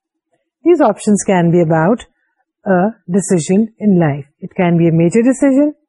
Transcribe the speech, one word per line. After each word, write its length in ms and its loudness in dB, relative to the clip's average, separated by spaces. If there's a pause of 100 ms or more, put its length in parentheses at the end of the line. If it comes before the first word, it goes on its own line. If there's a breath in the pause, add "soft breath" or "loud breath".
(640)
These 160 2
options 460 0
can 240 2
be 100 2
about 440 0 (640)
a 120 0 (320)
decision 580 -2 (100)
in 220 0
life. 260 -4 (140)
It 160 -16
can 220 0
be 100 2
a 40 0
major 300 0
decision, 520 0 (140)